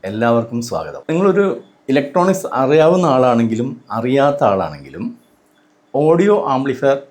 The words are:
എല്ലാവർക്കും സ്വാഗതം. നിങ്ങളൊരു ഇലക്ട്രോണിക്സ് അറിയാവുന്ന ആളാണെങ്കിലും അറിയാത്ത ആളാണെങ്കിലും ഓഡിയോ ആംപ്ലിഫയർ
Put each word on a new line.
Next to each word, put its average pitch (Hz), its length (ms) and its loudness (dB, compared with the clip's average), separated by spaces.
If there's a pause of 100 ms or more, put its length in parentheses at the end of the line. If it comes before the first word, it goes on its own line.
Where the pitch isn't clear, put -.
എല്ലാവർക്കും 117 500 -2 (100)
സ്വാഗതം. - 420 -8
നിങ്ങളൊരു 190 340 2 (460)
ഇലക്ട്രോണിക്സ് 180 580 0 (120)
അറിയാവുന്ന 156 540 4
ആളാണെങ്കിലും 120 540 2 (280)
അറിയാത്ത 139 440 0 (100)
ആളാണെങ്കിലും 80 540 -6 (960)
ഓഡിയോ 170 320 4 (200)
ആംപ്ലിഫയർ 139 420 0 (140)